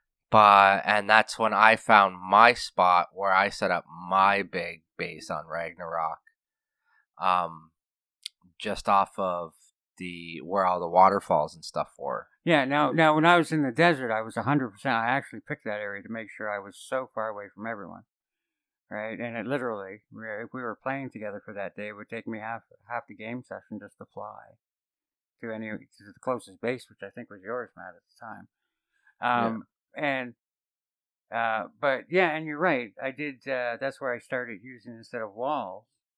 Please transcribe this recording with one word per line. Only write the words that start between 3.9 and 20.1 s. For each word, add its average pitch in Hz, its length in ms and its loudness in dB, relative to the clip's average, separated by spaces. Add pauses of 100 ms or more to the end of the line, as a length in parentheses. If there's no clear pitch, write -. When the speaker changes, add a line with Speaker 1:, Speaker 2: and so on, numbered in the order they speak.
Speaker 1:
my 98 320 4
big 85 420 -8 (140)
base 82 320 -10
on 80 180 -8
Ragnarok, 82 720 -6 (1000)
um, 85 500 0 (880)
just - 300 -6
off 98 280 4
of 87 340 -4 (460)
the, 85 460 -12
where 92 220 0
all 92 140 2
the 85 80 -6
waterfalls 90 680 4
and 80 100 -20
stuff - 320 -6
were. 69 300 -8 (160)
Speaker 2:
Yeah, 151 220 2
now, 143 260 0
now 156 240 4
when 156 100 2
I 175 120 6
was 160 140 0
in 156 120 0
the 127 80 -2
desert, 135 400 2
I 110 100 -2
was 110 160 -8
a 113 60 -4
hundred 131 280 0
percent, 131 240 -4
I 113 120 0
actually 127 400 -4
picked - 180 -10
that 104 160 -6
area 101 220 -10
to 92 80 -18
make 110 240 -10
sure 107 140 -8
I 104 100 -4
was 98 180 -16
so 131 360 -8
far 110 160 -6
away 101 240 -12
from 104 140 -14
everyone, 98 360 -12 (880)
right? 107 280 -8
And 117 160 -10
it 110 120 -8
literally, 110 540 -8 (100)